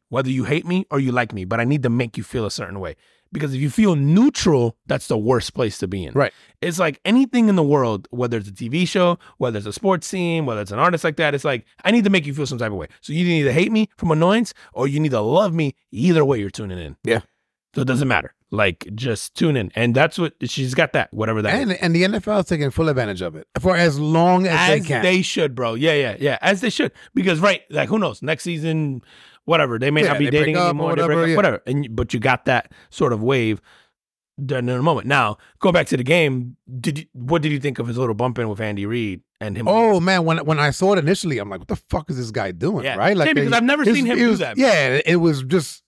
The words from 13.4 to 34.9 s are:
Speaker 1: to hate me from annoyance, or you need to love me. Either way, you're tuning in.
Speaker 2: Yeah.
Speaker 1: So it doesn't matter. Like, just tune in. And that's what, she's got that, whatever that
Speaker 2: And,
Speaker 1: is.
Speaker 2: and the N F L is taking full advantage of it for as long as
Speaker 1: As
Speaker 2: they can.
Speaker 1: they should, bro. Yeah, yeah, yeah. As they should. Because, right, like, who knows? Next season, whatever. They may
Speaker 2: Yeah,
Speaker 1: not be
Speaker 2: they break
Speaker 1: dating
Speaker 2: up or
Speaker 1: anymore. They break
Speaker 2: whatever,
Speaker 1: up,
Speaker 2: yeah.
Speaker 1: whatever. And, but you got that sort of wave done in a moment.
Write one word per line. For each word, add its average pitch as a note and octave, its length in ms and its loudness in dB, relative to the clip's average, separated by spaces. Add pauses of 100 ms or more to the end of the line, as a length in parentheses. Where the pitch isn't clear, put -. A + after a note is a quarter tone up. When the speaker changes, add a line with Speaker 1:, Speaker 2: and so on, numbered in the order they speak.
Speaker 1:
to C3+ 80 2
hate F#3 220 2
me A3 240 2
from E3 140 0
annoyance, F#3 420 2 (200)
or B2+ 140 -2
you C#3+ 140 0
need D3+ 100 0
to A#2+ 80 0
love E3 340 2
me. D#3 220 -2 (160)
Either D#3 320 4
way, C3+ 160 2
you're G2 120 -6
tuning F#2+ 280 -10
in. D2+ 240 -12
Speaker 2:
Yeah. A2 180 0 (520)
Speaker 1:
So D3 80 -4
it B2+ 60 -2
doesn't C3 200 0
matter. F#2 260 -2 (180)
Like, G2+ 440 -2
just A#2 400 -6
tune D#3 220 2
in. G2+ 180 -4
And A#2 180 0
that's D3+ 240 2
what, E3 160 -4 (100)
she's C3 300 -6
got D#3 200 0
that, - 200 -2
whatever G#2+ 280 -2
that G#2 140 0
Speaker 2:
And, A#3+ 180 -2
Speaker 1:
is. F3 80 -4
Speaker 2:
and E3+ 120 2
the F3 120 4
N G3+ 100 0
F G#3 140 -4
L G#3 100 0
is F3+ 60 -2
taking D3 240 -2
full D#3+ 180 -2
advantage A2+ 340 -2
of E2 140 -6
it D#2+ 120 -18 (120)
for F3 160 2
as E3 240 2
long E3+ 480 4
as E3 100 0
Speaker 1:
As F3+ 120 4 (140)
Speaker 2:
they E3 40 -8
can. B2+ 160 0
Speaker 1:
they F#3 200 4
should, D3+ 320 -2
bro. A#2+ 180 -2
Yeah, D3+ 220 2
yeah, B2+ 260 0
yeah. C3+ 200 0
As F#3 200 0
they A#3+ 80 -2
should. - 240 -2 (200)
Because, F3+ 280 2
right, F#3+ 280 2
like, D3 200 -2
who G#3+ 100 0
knows? D#3+ 220 -4
Next D3 220 -4
season, D#3 580 -4 (420)
whatever. C#3+ 340 2
They C3 140 0
may D3+ 120 4
Speaker 2:
Yeah, F3 100 4
Speaker 1:
not - 60 0
be D3 60 2
Speaker 2:
they C#3 60 0
break D3 100 4
Speaker 1:
dating D#3 160 2
Speaker 2:
up F3+ 60 2
or F3 60 2
Speaker 1:
anymore. E3+ 260 -2
They - 0 -
break E3+ 140 2
Speaker 2:
whatever, E3 140 2
Speaker 1:
up, E3 60 2
Speaker 2:
yeah. E3 60 2
Speaker 1:
whatever. E3 320 0
And, C3+ 280 -4
but A#2 180 -4
you B2+ 80 -2
got B2+ 240 0
that B2 260 -2 (200)
sort C#3+ 200 0
of G#2+ 100 -2
wave A2+ 400 0 (840)
done B2+ 260 -4
in B2 80 -2
a B2 60 -2
moment. C3 240 0